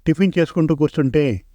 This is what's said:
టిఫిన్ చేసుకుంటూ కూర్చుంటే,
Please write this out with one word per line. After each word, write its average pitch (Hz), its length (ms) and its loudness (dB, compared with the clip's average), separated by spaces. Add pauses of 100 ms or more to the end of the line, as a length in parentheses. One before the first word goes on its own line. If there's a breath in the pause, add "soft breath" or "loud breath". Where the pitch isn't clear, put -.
టిఫిన్ 175 320 2
చేసుకుంటూ 160 360 0
కూర్చుంటే, 139 680 0 (140)